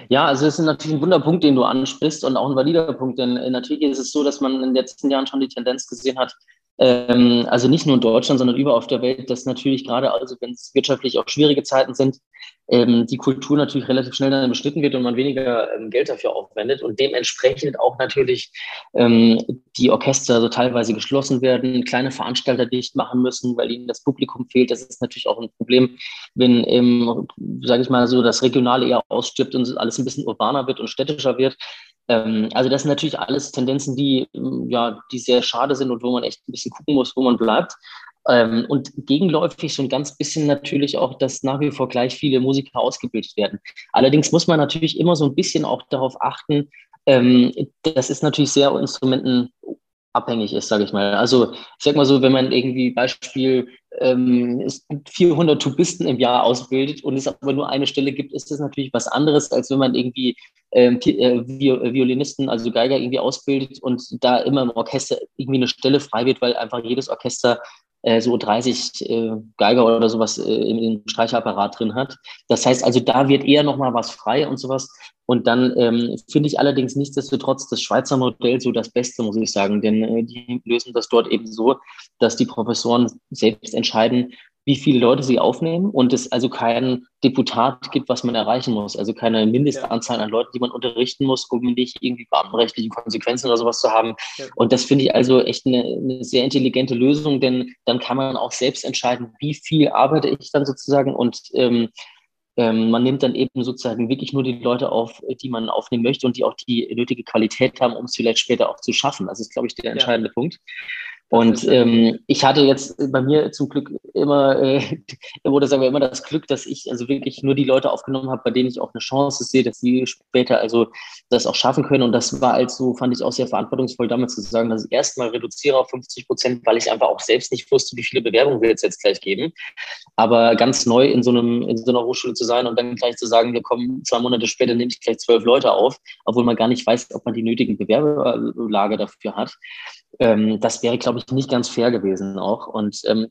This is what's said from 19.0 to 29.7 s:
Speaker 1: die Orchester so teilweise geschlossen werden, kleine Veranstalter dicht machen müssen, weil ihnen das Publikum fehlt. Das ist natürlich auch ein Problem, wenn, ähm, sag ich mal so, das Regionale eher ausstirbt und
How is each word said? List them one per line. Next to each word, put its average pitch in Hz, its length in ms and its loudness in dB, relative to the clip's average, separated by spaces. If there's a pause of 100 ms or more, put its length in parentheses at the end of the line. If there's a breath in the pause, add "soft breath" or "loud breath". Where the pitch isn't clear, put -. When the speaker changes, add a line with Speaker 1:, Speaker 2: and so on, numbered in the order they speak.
Speaker 1:
die 123 120 4
Orchester 127 520 2
so 117 80 2
teilweise 120 440 0
geschlossen 135 480 -2
werden, 127 440 2
kleine 131 260 -2
Veranstalter 123 540 -2
dicht 127 300 -4
machen 127 260 0
müssen, 127 340 -2
weil 120 160 -2
ihnen 123 160 -10
das - 160 -8
Publikum 127 460 0
fehlt. 127 220 2
Das 117 100 -6
ist - 200 -14
natürlich - 260 -6
auch 113 120 0
ein 113 180 -10
Problem, 123 400 2 (360 loud breath)
wenn, 123 340 4
ähm, 120 600 2 (340)
sag 123 180 2
ich 127 100 -2
mal 123 180 4
so, 127 140 4
das 113 200 2
Regionale 127 460 2
eher 120 200 2
ausstirbt - 480 -4
und 127 220 -2